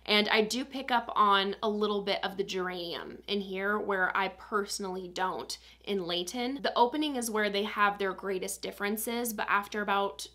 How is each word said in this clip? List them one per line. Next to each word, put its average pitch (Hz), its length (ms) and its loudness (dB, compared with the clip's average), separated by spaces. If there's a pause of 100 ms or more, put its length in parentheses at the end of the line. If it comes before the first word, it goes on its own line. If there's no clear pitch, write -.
and 208 220 4
I 220 120 6
do 233 240 0
pick 269 240 -8
up 233 260 0
on 196 460 4
a 226 80 2
little 208 320 0
bit 190 220 0
of 190 120 -4
the 196 80 -2
geranium 180 840 -4
in 208 140 0
here 196 360 -2
where 196 400 2
I 190 120 2
personally 190 840 -4
don't 185 420 -2 (280)
in 190 240 0
Layton. 240 560 -2
The - 120 0
opening 285 400 4
is 233 140 -2
where 208 220 2
they 202 140 0
have 202 340 2
their 190 140 0
greatest 190 500 -6
differences, 226 720 -2
but 208 140 -2
after 202 360 0
about 202 520 0